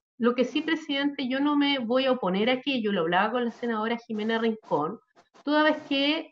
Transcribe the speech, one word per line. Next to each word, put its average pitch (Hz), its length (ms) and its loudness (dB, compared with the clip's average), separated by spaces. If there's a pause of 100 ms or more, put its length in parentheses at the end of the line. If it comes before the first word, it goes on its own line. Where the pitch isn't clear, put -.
(200)
Lo 240 160 2
que 247 100 2
sí, 294 160 -4
presidente, 285 680 -2
yo 262 120 -2
no 294 180 2
me 285 220 2
voy 254 260 0
a 254 60 2
oponer 202 400 0
aquí, 254 320 -2
yo 208 80 0
lo 190 100 0
hablaba 185 300 2
con 247 140 -2
la 226 60 -4
senadora 226 460 -4
Jimena 220 400 -4
Rincón, 214 600 -2 (440)
toda 302 200 2
vez 302 120 4 (140)
que 285 420 0